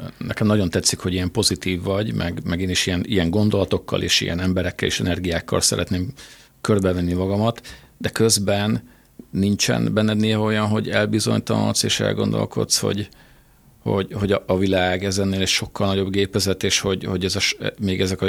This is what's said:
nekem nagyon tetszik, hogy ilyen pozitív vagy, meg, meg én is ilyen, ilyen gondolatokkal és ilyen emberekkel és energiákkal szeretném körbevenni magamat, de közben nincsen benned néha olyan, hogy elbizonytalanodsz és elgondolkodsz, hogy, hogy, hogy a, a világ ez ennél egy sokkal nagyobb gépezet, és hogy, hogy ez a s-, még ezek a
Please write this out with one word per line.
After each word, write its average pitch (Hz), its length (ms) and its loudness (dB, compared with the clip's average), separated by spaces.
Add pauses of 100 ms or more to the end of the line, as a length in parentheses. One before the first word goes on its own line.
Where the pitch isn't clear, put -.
(180)
nekem - 280 -2
nagyon 104 240 4
tetszik, - 280 0
hogy 92 140 -2
ilyen 90 180 0
pozitív 92 520 0
vagy, 101 320 -2
meg, 87 300 -4
meg 87 160 -2
én 92 80 0
is 90 180 0
ilyen, 92 180 0
ilyen 87 260 2
gondolatokkal 101 720 2
és - 180 2
ilyen 87 200 -4
emberekkel 90 480 0
és - 120 -2
energiákkal 87 600 -2
szeretném 92 520 -2 (480)
körbevenni 92 520 2
magamat, 101 480 0 (380)
de 90 100 -4
közben 104 800 0 (420)
nincsen 104 640 0
benned 107 220 2
néha 107 260 2
olyan, 107 240 2
hogy 107 220 0
elbizonytalanodsz 107 920 0
és 110 180 -2
elgondolkodsz, 107 800 0
hogy, 104 300 -2 (720)
hogy, 101 300 -2
hogy 101 200 0
a, - 140 0
a 95 100 2
világ 92 480 2
ez 98 140 -2
ennél 98 220 0
egy 92 80 0
sokkal - 380 -2
nagyobb 98 240 0
gépezet, 95 520 0
és - 180 0
hogy, 95 240 -2
hogy 95 200 -2
ez 95 120 -2
a 98 40 -2
s-, - 160 -2 (220)
még 98 220 -2
ezek 95 220 0
a 95 60 0